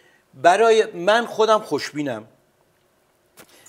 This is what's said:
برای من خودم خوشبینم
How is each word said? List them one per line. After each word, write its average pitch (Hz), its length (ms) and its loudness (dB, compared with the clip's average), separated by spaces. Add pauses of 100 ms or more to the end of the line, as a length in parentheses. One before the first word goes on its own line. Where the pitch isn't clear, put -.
(340)
برای 202 520 4
من 208 400 -2
خودم 214 320 0
خوشبینم 139 720 -8 (1400)